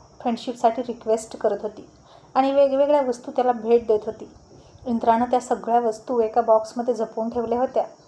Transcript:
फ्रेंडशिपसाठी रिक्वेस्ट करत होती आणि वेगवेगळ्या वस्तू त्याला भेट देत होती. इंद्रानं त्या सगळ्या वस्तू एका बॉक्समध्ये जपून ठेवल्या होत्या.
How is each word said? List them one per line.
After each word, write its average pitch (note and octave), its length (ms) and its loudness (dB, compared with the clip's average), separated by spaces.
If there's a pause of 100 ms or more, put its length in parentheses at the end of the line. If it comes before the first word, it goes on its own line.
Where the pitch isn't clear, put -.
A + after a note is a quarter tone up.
(200)
फ्रेंडशिपसाठी A#3 600 -2
रिक्वेस्ट A3+ 560 -4
करत G3+ 240 -2
होती G#3 240 -12 (500)
आणि C4+ 160 2
वेगवेगळ्या C#4 500 4
वस्तू B3+ 300 -4
त्याला B3 200 0
भेट A#3 360 2
देत G#3+ 180 2
होती. G#3+ 240 -12 (580)
इंद्रानं A#3 380 2
त्या B3 140 2
सगळ्या A#3+ 400 -2
वस्तू A#3 400 -4
एका A3 220 0
बॉक्समध्ये A3+ 520 0
जपून A3 360 -6
ठेवल्या A#3+ 300 -4
होत्या. B3+ 240 0 (240)